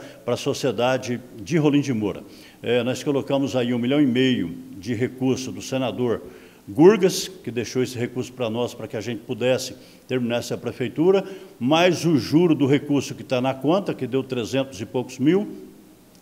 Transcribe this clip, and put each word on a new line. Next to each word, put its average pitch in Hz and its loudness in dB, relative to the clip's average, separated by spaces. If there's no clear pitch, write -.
pra 120 -2
sociedade 123 -2
de 131 -2
Rolim 147 4
de 131 -2
Moura. 107 -4
Eh, 117 2
nós 123 -4
colocamos 139 0
aí 123 0
um 123 0
milhão 127 2
e 143 4
meio 120 2
de 104 -6
recurso 123 -2
do 95 -10
senador 120 -2
Gurgas, 180 6
que - -12
deixou 120 -2
esse - -6
recurso 123 -6
pra 120 -4
nós, 117 -4
pra 110 -12
que 117 -8
a 107 -6
gente 107 -6
pudesse 123 -2
terminar 120 -2
essa 113 -6
prefeitura, 147 0
mais 156 4
o 165 4
juro 156 4
do 135 2
recurso 143 2
que 110 -14
tá 123 -2
na 131 0
conta, 160 0
que 131 -6
deu 127 0
trezentos 123 -4
e 113 -8
poucos - -6
mil, 180 4